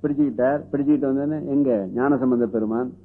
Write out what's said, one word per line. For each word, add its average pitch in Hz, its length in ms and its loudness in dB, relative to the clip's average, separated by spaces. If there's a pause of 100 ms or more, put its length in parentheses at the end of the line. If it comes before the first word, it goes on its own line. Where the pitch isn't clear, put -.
பிடிச்சுக்கிட்டார், 139 600 0 (100)
பிடிச்சுக்கிட்டு 143 360 2
வந்தோடனே, 143 380 -2
எங்க 131 480 0
ஞானசம்பந்த 127 520 2
பெருமான் 113 460 -2 (120)